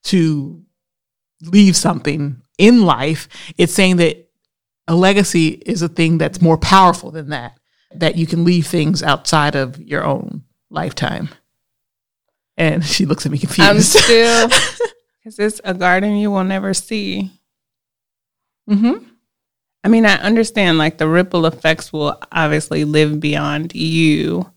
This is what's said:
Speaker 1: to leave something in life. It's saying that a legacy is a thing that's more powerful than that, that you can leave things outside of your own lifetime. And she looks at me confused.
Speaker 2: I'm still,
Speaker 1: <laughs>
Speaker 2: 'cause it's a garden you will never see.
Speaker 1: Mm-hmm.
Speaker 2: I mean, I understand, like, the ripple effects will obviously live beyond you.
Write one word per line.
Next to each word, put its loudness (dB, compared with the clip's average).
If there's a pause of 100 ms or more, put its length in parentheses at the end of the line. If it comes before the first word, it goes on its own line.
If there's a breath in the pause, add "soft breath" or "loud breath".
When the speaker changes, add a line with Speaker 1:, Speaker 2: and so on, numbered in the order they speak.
Speaker 1:
to -2 (800)
leave 4
something -4 (180)
in 6
life. -2 (320 loud breath)
It's 0
saying 4
that 0 (560)
a 0
legacy 2 (180)
is -4
a -2
thing 0
that's -4
more 4
powerful 2
than -14
that, -10 (380)
that -2
you -2
can -2
leave 2
things -2
outside -2
of -6
your -6
own -6 (260)
lifetime. -8 (1300)
And 0
she -2
looks -4
at -4
me -4
confused. 0
Speaker 2:
I'm 4
still, 4
Speaker 1:
<laughs> -4
Speaker 2:
'cause -20
it's -2
a -4
garden 0
you 0
will -2
never -4
see. -6 (1400)
Speaker 1:
Mm-hmm. 0 (760)
Speaker 2:
I 0
mean, 6
I 4
understand, 0
like, -2
the 0
ripple 0
effects -4
will -6 (120)
obviously -2
live 0
beyond -4
you. 0